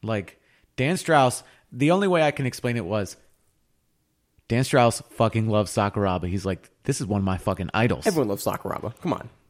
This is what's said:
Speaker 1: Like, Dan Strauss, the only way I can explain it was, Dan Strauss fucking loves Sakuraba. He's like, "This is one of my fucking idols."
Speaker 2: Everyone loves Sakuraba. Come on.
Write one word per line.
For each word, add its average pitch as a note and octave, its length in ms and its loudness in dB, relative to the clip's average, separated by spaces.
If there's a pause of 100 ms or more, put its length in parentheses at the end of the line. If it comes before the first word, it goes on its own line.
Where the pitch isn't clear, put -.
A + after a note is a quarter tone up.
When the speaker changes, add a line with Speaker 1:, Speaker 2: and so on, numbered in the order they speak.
Speaker 1:
Like, A2 380 -6 (360)
Dan D3 200 0
Strauss, C#3+ 480 2 (260)
the C#3+ 220 2
only G3 160 2
way F3 140 4
I D3 100 2
can C#3 140 -4
explain A#2+ 300 -4
it A2 80 -4
was, G2 320 -4 (1300)
Dan A#2+ 160 2
Strauss A#2+ 360 4 (100)
fucking A2 380 0
loves G#2 240 0
Sakuraba. G2 560 0
He's F#2 160 -4
like, F#2+ 260 -6 (140)
"This C#3 160 -2
is A#2+ 60 -6
one G2+ 140 0
of G2 40 0
my F#2 120 0
fucking F#2+ 360 -4
idols." A2 340 0
Speaker 2:
Everyone D#3+ 220 0
loves G2+ 160 -4
Sakuraba. - 560 -6
Come - 120 -4
on. - 160 -8 (220)